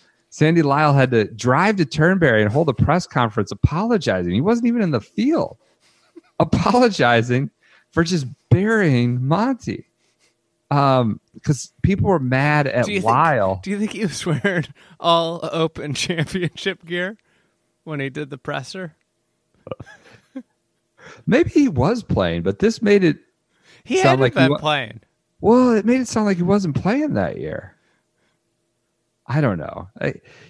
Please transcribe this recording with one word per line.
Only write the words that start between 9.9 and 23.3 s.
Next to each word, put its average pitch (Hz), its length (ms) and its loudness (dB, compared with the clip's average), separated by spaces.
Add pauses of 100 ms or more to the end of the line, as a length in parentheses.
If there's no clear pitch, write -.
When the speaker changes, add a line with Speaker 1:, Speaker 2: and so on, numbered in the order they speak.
Speaker 1:
Um, 135 480 2 (240)
'cause - 300 -4 (100)
people 196 260 0
were 175 120 2
mad 139 460 2
at 120 180 0
Speaker 2:
Do 104 80 -4
you 95 80 -2
think, 110 100 0
Speaker 1:
Lyle. 117 540 2
Speaker 2:
do 190 60 -8
you 202 80 -4
think 208 140 -4
he 202 100 -8
was 175 240 -6
wearing 170 400 -2 (340)
all 170 400 0 (100)
Open 160 440 -4
Championship 175 920 -6
gear 175 320 -6 (680)
when 151 160 -8
he 135 100 -6
did 147 180 -10
the 135 100 -14
presser? 147 560 -10 (2250)
Speaker 1:
Maybe 269 220 2
he 285 200 2
was 175 340 0
playing, 85 400 -2
but 95 160 -4
this 220 240 -2
made 202 200 2
it 160 160 2 (640)